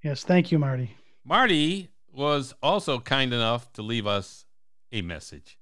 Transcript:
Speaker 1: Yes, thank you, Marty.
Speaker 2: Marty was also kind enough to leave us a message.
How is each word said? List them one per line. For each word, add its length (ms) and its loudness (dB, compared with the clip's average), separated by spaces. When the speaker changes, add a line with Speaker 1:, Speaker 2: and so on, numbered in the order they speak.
Speaker 1:
Yes, 220 -4
thank 280 4
you, 80 4
Marty. 360 -2
Speaker 2:
Marty 640 2
was 400 0
also 360 0
kind 340 0
enough 400 0
to 80 -12
leave 260 -4
us 380 -4
a 100 -4
message. 600 -12